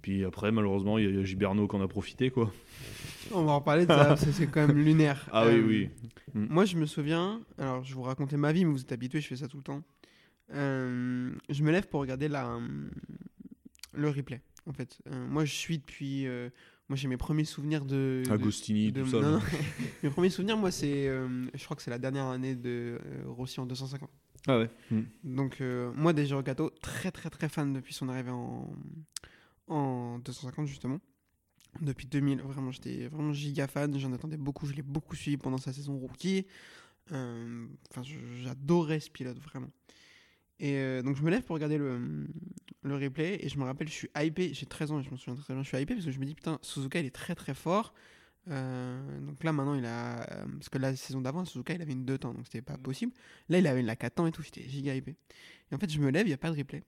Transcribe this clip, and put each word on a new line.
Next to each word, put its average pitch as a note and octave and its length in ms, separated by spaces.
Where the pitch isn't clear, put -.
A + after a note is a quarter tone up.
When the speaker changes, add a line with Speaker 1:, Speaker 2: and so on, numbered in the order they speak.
Speaker 1:
puis G2 220
après, G2 280
malheureusement, G#2 480
il G#2+ 60
y - 20
a, - 20
il G2 60
y F#2+ 40
a F#2+ 40
Giberno G2 440
qui G#2 80
en G2 60
a F#2+ 60
profité, A2+ 420
quoi. A2+ 220
Speaker 2:
On F3+ 120
va D3+ 100
en C#3+ 60
reparler D#3 260
de F3 60
ça, C#3+ 140
Speaker 1:
<laughs> - 0
Speaker 2:
parce D3 200
que D3+ 60
c'est D3 160
quand D3+ 200
même D3 100
lunaire. D3+ 540
Speaker 1:
Ah A2+ 160
oui, A#2 80
Speaker 2:
Euh, A2+ 120
Speaker 1:
oui. G#2+ 220
Mm. G#2+ 140
Speaker 2:
moi, E3+ 160
je F3+ 120
me D#3 80
souviens, E3 560
alors B2+ 260
je C3+ 120
vous C3 80
racontais C3+ 340
ma D3 160
vie, F#3 120
mais D#3 60
vous C3+ 100
êtes B2+ 100
habitués, B2+ 300
je D3 60
fais B2+ 100
ça D3 100
tout C#3+ 100
le C#3 60
temps. C#3+ 180
Euh, B2+ 760
je C#3+ 140
me D3+ 80
lève G3 160
pour D3 120
regarder C3+ 300
la, B2 280
le D3 160
replay, C#3 320
en D3 80
fait. - 260
Euh, B2 160
moi, D3 180
je C3+ 80
suis - 260
depuis, C#3 480
euh, B2 220
moi, C3+ 60
j'ai C3+ 120
mes B2+ 100
premiers D#3 260
souvenirs D3+ 400
de, C3+ 420
de, B2 60
Speaker 1:
Agostini, G#2+ 600
Speaker 2:
de, C3+ 120
Speaker 1:
tout C3 60
ça, A#2 80
Speaker 2:
non, A2 60
Speaker 1:
là. D3 80
Speaker 2:
non. D#3 100
<laughs> - 320
Mes D3 60
premiers F3 200
souvenirs, G3 280
moi, F#3+ 140
c'est, C#3+ 380
euh, C3 180
je C3+ 120
crois D#3 100
que - 60
c'est - 100
la A#2+ 80
dernière C3 280
année B2+ 280
de, A#2+ 480
euh, C3+ 220
Rossi B2+ 340
en C3 60
deux B2+ 100
cent C3 120
cinquante. C3+ 240
Speaker 1:
Ah B2+ 120
ouais. A2+ 100
Mm. A2 100
Speaker 2:
Donc, C3 360
euh, B2 360
moi, D#3+ 180
Daijiro C#3 300
Kato, C#3 260
très, - 300
très, - 180
très - 200
fan C#3+ 240
depuis C3 200
son C3 140
arrivée B2+ 240
en, A#2+ 400
en B2+ 520
deux B2+ 120
cent B2+ 160
cinquante, D3 200
justement. C#3 320
Depuis C#3 260
deux C#3 140
mille, C#3 200
vraiment, C3+ 300
j'étais B2 360
vraiment D3+ 260
giga C#3+ 340
fan, C#3+ 320
j'en C3+ 140
attendais D#3 240
beaucoup, C#3 280
je C#3+ 80
l'ai D3+ 80
beaucoup C#3+ 340
suivi C#3+ 220
pendant C3 200
sa C3 160
saison C#3 240
rookie. F#3 500
Euh, A#2 540
enfin, B2+ 120
je, D3 120
j'adorais D3+ 560
ce - 120
pilote, B2+ 280
vraiment. C#3 300
Et, C#3+ 180
euh, C3 260
donc, C3+ 140
je C#3+ 60
me E3 60
lève A3+ 140
pour - 120
regarder D3+ 220
le, C#3+ 500
le C#3 120
replay C#3+ 460
et C#3+ 80
je C#3 100
me C3+ 40
rappelle, C#3+ 240
je D3+ 60
suis - 240
hypé, D#3 360
j'ai C3+ 120
treize D3+ 260
ans D3+ 80
et C3 40
je C3+ 80
m'en B2+ 60
souviens B2+ 240
très C3 120
bien, C3+ 100
je - 40
suis C#3 100
hypé C#3+ 160
parce G3 120
que C3+ 60
je C3+ 80
me C3+ 60
dis, « D3 100
Putain, D#3+ 260
Suzuka, C3+ 380
il C#3+ 60
est B2 100
très, - 200
très - 180
fort. » F#3 400
Euh, C3 720
donc C#3 240
là, D#3+ 80
maintenant, C#3+ 240
il B2+ 100
a, A#2 360
euh, G1+ 220
parce D3 160
que C#3 80
la C3+ 180
saison C3+ 260
d'avant, C#3+ 240
Suzuka, B2+ 280
il F3 80
avait D3+ 100
une B2+ 140
deux C3+ 120
temps, C3 160
donc B2 120
c'était A#2 160
pas C#3+ 160
Speaker 1:
Mm. C3 40
Speaker 2:
possible. C3 300
Là, F3 100
il F3+ 80
avait B2+ 140
la A2+ 160
quatre - 180
temps E3+ 100
et E3 60
tout, D#3+ 100
j'étais - 260
giga C#3 280
hypé. C3 200
Et C3+ 40
en - 20
fait, D#3+ 140
je D3+ 80
me C#3 100
lève, F3 180
il - 40
y - 20
a C3 40
pas D#3+ 120
de D#3 80
replay. C#3+ 300